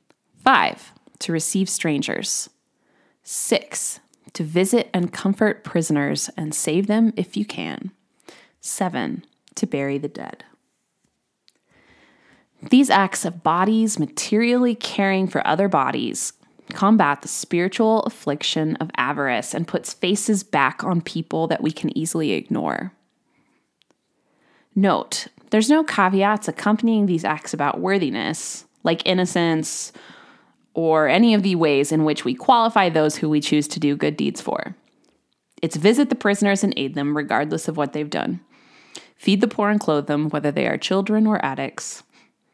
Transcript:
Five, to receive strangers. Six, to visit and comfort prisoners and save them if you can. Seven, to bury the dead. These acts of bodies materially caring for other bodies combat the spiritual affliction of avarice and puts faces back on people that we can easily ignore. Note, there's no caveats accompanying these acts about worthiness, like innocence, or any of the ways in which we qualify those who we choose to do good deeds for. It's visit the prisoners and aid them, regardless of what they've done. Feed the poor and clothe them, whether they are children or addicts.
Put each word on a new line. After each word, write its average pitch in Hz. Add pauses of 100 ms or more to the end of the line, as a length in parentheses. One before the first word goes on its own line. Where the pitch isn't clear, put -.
(440)
Five, - (280)
to -
receive 175
strangers. - (720)
Six, - (340)
to -
visit 185
and 175
comfort -
prisoners 147
and 151
save 175
them 214
if -
you 208
can. 82 (720)
Seven, 170 (300)
to -
bury 139
the 143
dead. - (2250)
These 254
acts 196
of 175
bodies 208
materially 240
caring 196
for -
other 180
bodies 127 (400)
combat 190
the -
spiritual 214
affliction 156
of 160
avarice 131
and 165
puts -
faces 196
back 139
on 180
people 160
that 160
we 156
can -
easily 156
ignore. 80 (1800)
Note, 190 (240)
there's 220
no 311
caveats 196
accompanying 220
these 170
acts -
about 143
worthiness, 104 (180)
like 170
innocence, 175 (800)
or 160
any 214
of 202
the 190
ways 147
in 156
which 151
we 123
qualify 220
those 156
who 156
we 151
choose 147
to 151
do 143
good 151
deeds 143
for. - (840)
It's 165
visit 233
the 254
prisoners 202
and 190
aid 135
them, 143
regardless 151
of 160
what 143
they've 151
done. - (760)
Feed 190
the 220
poor 208
and 208
clothe 147
them, 151
whether 147
they 143
are -
children 202
or 214
addicts. - (500)